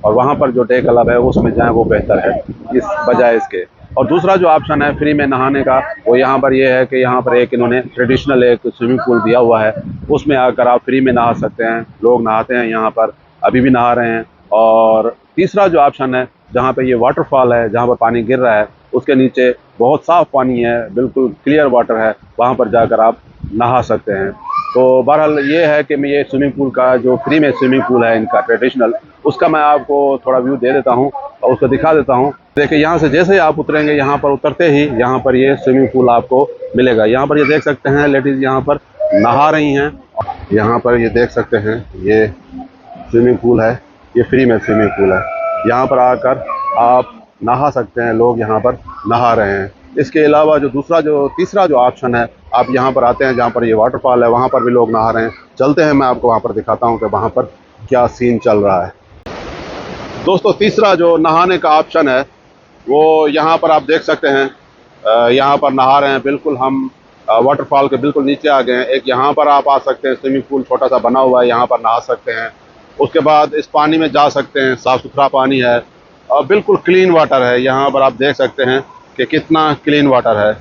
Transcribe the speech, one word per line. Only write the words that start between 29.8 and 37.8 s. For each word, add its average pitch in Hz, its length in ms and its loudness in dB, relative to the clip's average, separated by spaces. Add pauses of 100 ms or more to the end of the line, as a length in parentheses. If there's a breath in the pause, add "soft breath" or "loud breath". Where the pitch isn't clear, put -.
थोड़ा 131 120 2
व्यू 131 160 -2
दे 123 180 0
देता 131 200 0
हूँ 135 180 0 (320)
और 123 100 2
उसको 135 140 0
दिखा 147 260 0
देता 135 200 2
हूँ। 127 200 0 (240)
देखिए, 147 220 0
यहाँ 160 180 0
से 151 120 0
जैसे 170 240 2
ही 196 60 4
आप 156 200 0
उतरेंगे, 151 340 -2
यहाँ 143 240 0
पर 143 120 -2
उतरते 143 380 0
ही 143 180 4 (140)
यहाँ 127 200 0
पर 127 160 0
ये 135 200 2
स्विमिंग 131 320 2
पूल 123 220 2
आपको 120 380 2 (300)
मिलेगा। 117 280 2
यहाँ 131 220 0
पर 147 100 0
ये 147 80 2
देख 151 180 0
सकते 143 260 -4